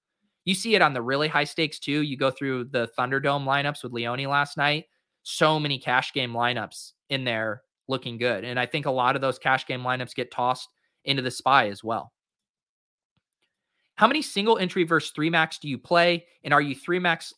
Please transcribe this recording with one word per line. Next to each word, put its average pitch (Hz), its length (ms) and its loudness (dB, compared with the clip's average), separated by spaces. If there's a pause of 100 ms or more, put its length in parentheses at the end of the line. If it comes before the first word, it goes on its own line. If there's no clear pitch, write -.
(440)
You 190 100 2
see 208 220 2
it 180 60 6
on 147 120 4
the 123 80 -2
really 135 240 0
high 147 180 0
stakes 147 360 -4
too. 147 220 -2
You 143 140 -4
go 135 140 2
through 131 360 -4
the 123 300 -2
Thunderdome 139 480 0
lineups 143 380 -2
with 127 100 -10
Leone 120 340 -4
last 143 300 -2
night. 147 280 0 (400)
So 156 340 2
many 147 180 -2
cash 127 360 0
game 123 200 -4
lineups 120 600 -4 (180)
in 131 140 -4
there 110 380 -4 (260)
looking 127 280 -6
good. 113 280 0
And 123 140 -4
I 123 60 0
think 147 220 -4
a 143 60 0
lot 131 240 2
of 135 60 -2
those 131 180 -2
cash 131 260 2
game 127 160 -6
lineups 127 320 -4
get 123 160 -6
tossed 123 380 -2 (360)
into 135 160 0
the 123 120 -2
spy 131 360 4
as 101 140 -8
well. 110 300 -6 (1800)
"How 214 100 6
many 285 160 2
single - 360 2
entry 185 260 0
versus 160 260 0
three 156 200 -2
max 160 280 0
do 147 100 -10
you 127 100 -4
play? 170 480 2 (180)
And 147 100 2
are 147 60 8
you 143 160 -2
three 180 240 -2
max 170 380 -2